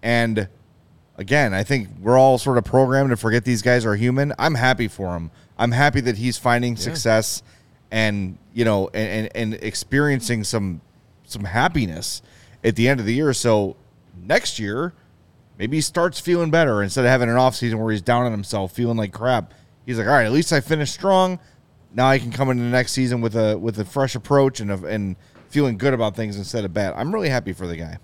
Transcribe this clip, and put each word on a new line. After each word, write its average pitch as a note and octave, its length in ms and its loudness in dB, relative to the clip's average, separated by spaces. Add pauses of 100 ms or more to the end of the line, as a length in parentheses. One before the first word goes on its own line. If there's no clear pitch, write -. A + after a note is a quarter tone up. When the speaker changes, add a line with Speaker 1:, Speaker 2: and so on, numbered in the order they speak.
Speaker 1:
And A#2 460 0 (680)
again, A#2 380 0
I F#2+ 100 0
think A#2+ 240 -2 (100)
we're A2+ 200 4
all C3 180 8
sort B2 220 2
of G#2 60 0
programmed C3+ 440 4
to A#2+ 80 2
forget A2+ 300 0
these A#2+ 160 0
guys B2 240 4
are G#2+ 100 2
human. B2+ 420 0
I'm D#3 180 0
happy A#2+ 320 2
for F2+ 280 -6
him. E2 140 -8 (280)
I'm A#2+ 140 0
happy C#3 300 2
that A2+ 160 -2
he's A#2+ 180 -2
finding A#2+ 380 0
Speaker 2:
Yeah. G#2 60 -10
Speaker 1:
success A2+ 600 0 (500)
and, G2+ 460 -2 (160)
you A#2 100 0
know, G2+ 300 2
and, G#2+ 400 -4
and, A2+ 200 -4
and - 100 -12
experiencing A#2+ 800 -2
some, G2 360 -4 (440)
some - 180 -12
happiness G#2+ 800 -2 (400)
at A2+ 140 0
the A#2 120 2
end C3+ 120 2
of G#2 60 -4
the A2 80 0
year. C#3+ 200 2
So G#2+ 400 2 (420)
next F#2 440 -2
year, A#2 320 -4 (680)
maybe A#2+ 180 -4
he D#3 40 0
starts E3+ 400 -2
feeling E3+ 320 0
better C#3 320 4
instead A#2+ 200 0
of A#2+ 60 6
having B2 180 4
an A#2 80 2
off B2+ 200 4
season A2+ 240 -2
where A2 100 -2
he's G#2+ 120 0
down A#2+ 240 2
on A#2+ 60 0
himself, G2 400 -4
feeling A#2+ 240 -2
like G#2 160 -4
crap. A2+ 400 -2 (340)
He's B2 120 -4
like, G#2 80 -2
"All A#2+ 60 2
right, B2 120 6
at G#2+ 60 0
least D#3+ 220 0
I D3 80 2
finished D3+ 340 -2
strong. F#3 460 2 (520)
Now B2 140 2
I C3+ 140 4
can A#2 100 -8
come C3 200 -2
into B2 120 0
the A#2+ 60 -2
next B2 240 0
season B2+ 280 0
with A2+ 140 -2
a, G#2+ 240 2
with G#2 220 -4
a G#2 40 -2
fresh C3+ 300 -2
approach C3+ 460 2
and G2+ 100 -4
a, F#2 160 -4
and G2 300 -4 (320)
feeling C#3 280 0
good C3 160 0
about A2+ 220 -2
things G#2+ 220 -6
instead G2+ 280 -6
of F2+ 80 -6
bad." G2 240 -2
I'm C#3 160 -4
really G#3 160 -2
happy A#2 240 -4
for F#2 140 -10
the E2+ 100 -8
guy. E2 280 -12